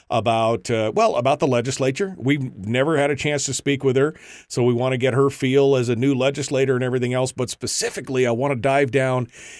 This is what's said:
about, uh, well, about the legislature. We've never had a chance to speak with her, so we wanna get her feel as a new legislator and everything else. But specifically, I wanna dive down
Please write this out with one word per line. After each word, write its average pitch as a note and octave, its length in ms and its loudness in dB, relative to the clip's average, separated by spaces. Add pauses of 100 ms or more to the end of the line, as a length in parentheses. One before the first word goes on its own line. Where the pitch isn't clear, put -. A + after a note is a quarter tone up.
(120)
about, A2+ 580 0
uh, A2 240 0
well, A3 220 2
about C3 240 0
the D#3+ 80 2
legislature. C3+ 720 -2
We've C3+ 440 -2
never C3 340 0
had C#3+ 120 2
a D3 60 0
chance D3 300 -2
to B2+ 100 -6
speak C3+ 280 -2
with C3+ 120 2
her, C#3+ 180 2 (340)
so - 140 -2
we A#2+ 140 4
wanna B2+ 240 0
get B2 160 2
her C#3 160 4
feel C#3 440 2
as B2 140 0
a A#2+ 60 2
new C3 180 0
legislator C3 600 0
and B2 80 0
everything B2 320 -2
else. C3 160 0
But B2 180 -6
specifically, C3 760 -4
I A#2+ 40 2
wanna C3 260 -2
dive C#3 340 2
down B2+ 360 0 (320)